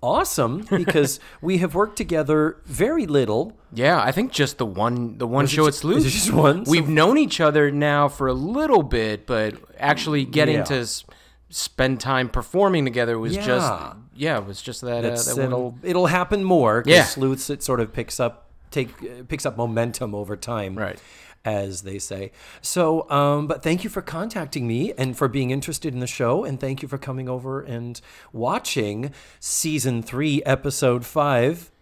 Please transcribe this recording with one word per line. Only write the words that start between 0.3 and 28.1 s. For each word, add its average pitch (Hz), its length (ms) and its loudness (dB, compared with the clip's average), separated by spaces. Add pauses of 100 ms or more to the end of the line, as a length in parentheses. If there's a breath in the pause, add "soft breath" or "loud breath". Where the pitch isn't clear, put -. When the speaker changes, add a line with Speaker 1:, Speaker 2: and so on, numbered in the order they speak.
Speaker 2:
<laughs> - 40 -6
Speaker 1:
because 175 500 2 (200 loud breath)
we 185 180 2
have 165 180 0
worked 214 200 0
together 156 680 0
very 214 420 0
little. 139 500 0 (160)
Speaker 2:
Yeah, 131 300 4
I 113 80 2
think 202 220 0
just 139 260 0
the 123 80 0
one, 110 520 -2
the 123 80 -4
one 131 180 2
Speaker 1:
Was 139 80 2
it 151 40 0
Speaker 2:
show 156 60 4
Speaker 1:
ju-, 156 60 6
Speaker 2:
at 143 60 0
Sleuth. 170 240 0
Speaker 1:
is - 80 4
it 131 40 2
just - 220 0
once? 147 360 4
Speaker 2:
We've 156 200 4
known 160 280 6
each 302 240 2
other 151 300 6
now 147 380 2
for 135 180 -2
a 131 80 2
little 202 480 2
bit, 110 440 -2
but 107 280 0 (240)
actually 147 460 0
getting 151 320 2
Speaker 1:
Yeah. 101 80 0
Speaker 2:
to - 160 -4
s-, - 240 -8 (440 soft breath)
spend 131 520 -2
time 127 280 0
performing 175 560 2
together 117 340 0
was 117 180 -2
just, 202 100 -4
Speaker 1:
Yeah. 110 460 0 (220)
Speaker 2:
yeah, 139 240 -2
it 98 80 -6
was 98 140 -12
just - 220 -12
that, 120 220 -2
uh, 117 60 0
Speaker 1:
That's, 120 160 -2
Speaker 2:
that 123 100 -2
one 135 100 0
Speaker 1:
it'll, 123 360 -4
it'll 180 240 2
happen 180 380 2
more 123 380 4
'cause 131 100 2
Speaker 2:
Yeah. 170 120 8
Speaker 1:
Sleuths, 135 460 -2
it 139 120 -6
sort 131 180 0
of 110 140 -2
picks - 260 -6
up, 120 260 -4 (240)
take, 131 180 -4 (140)
uh, 123 260 -14
picks - 180 -8
up 113 120 -6
momentum 117 560 -2
over 104 220 -6
time. 101 400 -6
Speaker 2:
Right. 95 220 -6 (460 loud breath)
Speaker 1:
As 98 380 -4
they 98 160 -10
say. 98 320 -10 (320 loud breath)
So, 160 480 0
um, 143 360 2
but 151 160 -4
thank 170 220 0
you 214 60 -6
for 196 100 -6
contacting 165 680 -6
me 120 300 -2
and 131 200 -2
for 143 120 0
being 123 220 -2
interested 139 420 -4
in 123 80 -6
the 123 60 -4
show. 131 380 0
And 135 160 -6
thank 135 220 -4
you 143 60 -10
for 135 100 -6
coming 131 300 -8
over 131 320 -6
and 120 400 -10 (320 loud breath)